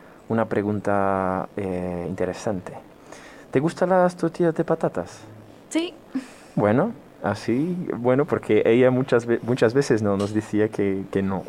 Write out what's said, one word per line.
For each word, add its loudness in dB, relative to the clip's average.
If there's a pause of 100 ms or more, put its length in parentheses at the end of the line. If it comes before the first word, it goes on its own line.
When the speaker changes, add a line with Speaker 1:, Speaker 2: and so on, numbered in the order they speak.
(280)
Speaker 1:
una 0
pregunta, 0
eh, -4
interesante. -6 (800)
¿Te 2
gustan 0
las 4
tortillas 0
de 0
patatas? -4 (480)
Speaker 2:
Sí. -4 (640)
Speaker 1:
Bueno, 2 (320)
así, -2 (200)
bueno, 2
porque 2
ella 6
muchas 2
ve-, 2
muchas 2
veces 2
no, 2
nos 0
decía 0
que, -2
que 0
no, -4